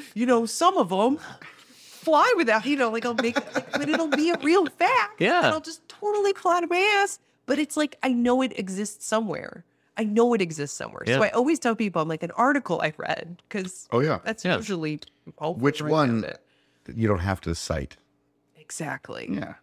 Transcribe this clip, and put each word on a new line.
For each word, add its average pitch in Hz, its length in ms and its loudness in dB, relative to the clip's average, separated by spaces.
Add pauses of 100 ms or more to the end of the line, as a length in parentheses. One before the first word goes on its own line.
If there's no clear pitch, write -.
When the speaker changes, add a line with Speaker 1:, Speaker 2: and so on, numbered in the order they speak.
(140)
Speaker 1:
you 220 120 -2
know, 233 200 4
some 359 320 2
of 190 140 2
'em 233 260 2 (580)
fly 330 640 2
without," 220 260 2
you 285 120 0
know, 247 140 2
like, 226 140 -2
I'll 240 100 -2
make, 240 220 0 (180)
like, 262 180 -6
but 285 160 -2
it'll 320 200 0
be 302 220 2
a 339 80 0
real 330 280 4
fact. 427 540 0
Speaker 2:
Yeah. 254 180 4
Speaker 1:
And 330 100 4
I'll 311 120 2
just 320 280 -16
totally 415 440 -2
pull 370 200 0
out 349 120 2
of 302 60 -8
my 349 80 2 (240)
ass. 403 160 -4 (260)
But 277 140 0
it's 294 180 -4
like, 302 260 -2
I 269 100 0
know 240 280 4
it 262 180 -2
exists 196 480 -8
somewhere. 214 580 -4 (320)
I 220 80 -2
know 226 280 4
it 220 80 2
exists 147 360 -4
somewhere. - 300 -10
So 117 80 2
Speaker 2:
Yeah. 131 80 4
Speaker 1:
I 208 80 2
always 277 280 2
tell 233 160 0
people, 202 260 -2
I'm 156 80 -2
like, 160 140 -4
"An 170 140 -8
article 247 440 0
I 156 160 0
read," - 540 -8
'cause 190 400 -10
Speaker 3:
Oh, 117 80 2
yeah. 139 260 0
Speaker 1:
that's 220 200 -6
Speaker 2:
Yeah. 180 120 2
Speaker 1:
usually 160 440 -6 (380)
hopefully 151 260 -4
Speaker 3:
Which 139 180 2
Speaker 1:
where 151 60 -4
I 151 40 0
Speaker 3:
one? 151 160 4
Speaker 1:
found 113 160 0
it. - 160 -10 (540)
Speaker 3:
You 110 140 0
don't 101 100 2
have 92 240 0
to 82 140 -2
cite. - 400 -6 (600)
Speaker 1:
Exactly. - 760 -12
Speaker 3:
Yeah. - 300 -8